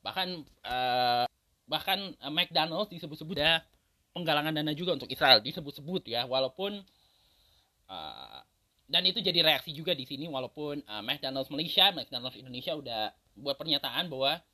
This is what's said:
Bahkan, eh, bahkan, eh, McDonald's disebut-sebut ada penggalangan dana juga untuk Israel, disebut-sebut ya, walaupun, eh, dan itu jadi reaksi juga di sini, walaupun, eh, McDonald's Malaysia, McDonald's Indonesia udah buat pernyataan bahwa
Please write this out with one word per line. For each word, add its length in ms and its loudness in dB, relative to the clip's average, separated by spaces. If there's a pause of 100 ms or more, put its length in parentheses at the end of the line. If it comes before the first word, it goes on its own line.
Bahkan, 260 -4 (140)
eh, 800 2 (440)
bahkan, 300 0 (180)
eh, 160 -8
McDonald's 580 0
disebut-sebut 480 -8
ada 240 4 (480)
penggalangan 460 0
dana 160 0
juga 240 -2
untuk 100 -10
Israel, 320 8
disebut-sebut 720 -8
ya, 160 0
walaupun, 560 -2 (1040)
eh, 520 -12 (500)
dan 160 4
itu 160 0
jadi 240 4
reaksi 260 4
juga 220 -2
di 100 -4
sini, 240 -8
walaupun, 540 -6
eh, 240 -8
McDonald's 480 -4
Malaysia, 400 4
McDonald's 420 -8
Indonesia 400 -8
udah 380 -4 (240)
buat 180 -4
pernyataan 540 -2
bahwa 320 0 (120)